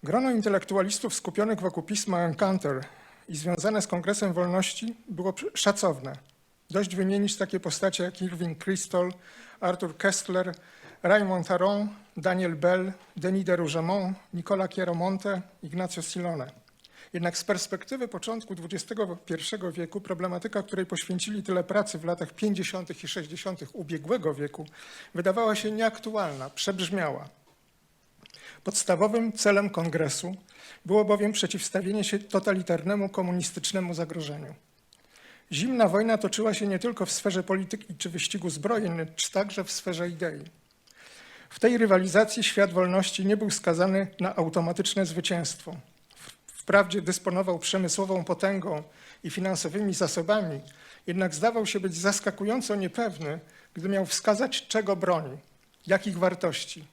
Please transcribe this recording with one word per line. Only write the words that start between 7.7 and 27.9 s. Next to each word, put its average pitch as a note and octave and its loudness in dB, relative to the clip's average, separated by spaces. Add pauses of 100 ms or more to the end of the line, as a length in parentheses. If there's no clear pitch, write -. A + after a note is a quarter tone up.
jak F#3 -6
Irving E3+ -4
Kristol, F#3 0 (480)
Arthur F3+ -2
Koestler, F#3 0 (480)
Raymond F#3 4
Aron, G3+ 2 (280)
Daniel F3+ 0
Bell, F#3 2 (240)
Denis F#3+ 0
de F3 2
Rougemont, F3 0 (180)
Nicolas F#3 0
Chiaramonte, F#3 -2 (200)
Ignacio E3+ -4
Silone. E3 -6 (640)
Jednak E3+ -2
z - -6
perspektywy G#3+ -2
początku A3 -8
dwudziestego F3+ -4
pierwszego F3+ -6
wieku F3 -6
problematyka, F#3 -4
której F#3+ -4
poświęcili F#3 -4
tyle F3+ 0
pracy G3+ 0
w D#3 -10
latach E3+ -4
pięćdziesiątych F#3 -2
i D#3+ -8
sześćdziesiątych E3+ -8
ubiegłego D#3+ -2
wieku, D3 -8 (480)
wydawała G3+ 4
się G#3+ -2
nieaktualna, G#3+ -2
przebrzmiała. F3+ -2 (1400)